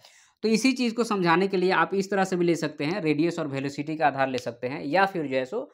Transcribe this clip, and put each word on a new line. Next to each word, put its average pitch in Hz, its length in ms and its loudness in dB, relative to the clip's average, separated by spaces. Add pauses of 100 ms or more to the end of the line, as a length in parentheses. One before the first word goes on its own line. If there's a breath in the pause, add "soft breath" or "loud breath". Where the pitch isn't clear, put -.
(440 soft breath)
तो 208 40 0
इसी 226 240 4
चीज़ 240 220 0
को 233 120 -2
समझाने 185 420 2
के 190 80 -2
लिए 185 160 2
आप 165 220 2
इस 196 160 -2
तरह 190 140 2
से 185 120 -2
भी 175 80 2
ले 175 120 4
सकते 147 280 -4
हैं, 160 180 -2
रेडियस 156 360 2
और 160 100 -4
वेलोसिटी 139 480 -6
का 156 100 2
आधार 135 220 2
ले 131 120 -4
सकते 123 280 -8
हैं, 156 160 -6
या 175 220 2
फिर 175 200 -4
जो 131 100 -4
है 131 100 0
सो 240 280 -8